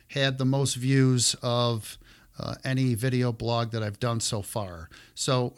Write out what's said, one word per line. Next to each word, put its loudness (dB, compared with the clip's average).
had 0
the 2
most 2
views 4
of, -2
uh, -8
any 0
video 0
blog -2
that -4
I've -6
done 0
so -2
far. -8
So, 0